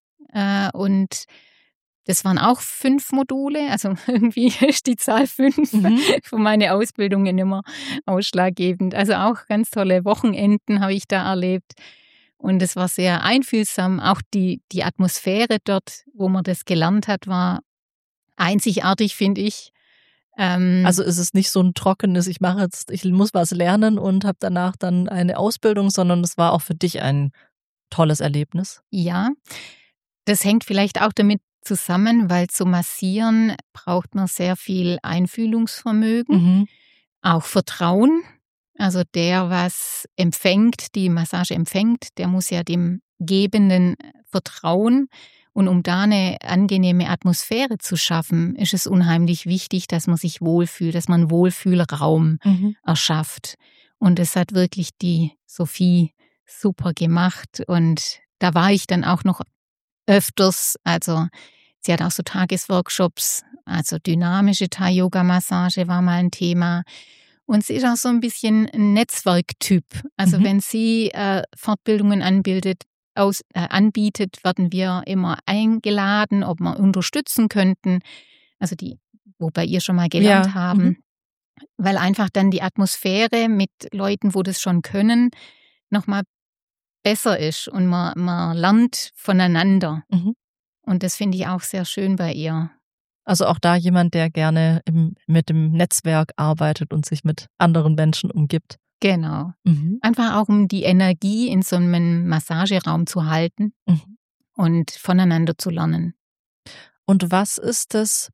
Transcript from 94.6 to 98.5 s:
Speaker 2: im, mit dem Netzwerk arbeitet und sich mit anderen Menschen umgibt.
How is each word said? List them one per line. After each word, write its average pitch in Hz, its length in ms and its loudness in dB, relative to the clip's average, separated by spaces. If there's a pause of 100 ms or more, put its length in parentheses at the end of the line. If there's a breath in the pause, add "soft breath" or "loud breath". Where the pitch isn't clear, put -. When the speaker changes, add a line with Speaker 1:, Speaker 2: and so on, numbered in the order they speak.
Speaker 2:
im, 160 300 0 (120)
mit 160 220 2
dem 160 220 2
Netzwerk 160 640 0
arbeitet 156 580 -2
und 151 120 -2
sich - 180 -6
mit 156 240 -4 (100)
anderen 165 380 2
Menschen 156 360 0
umgibt. 160 460 -4 (240)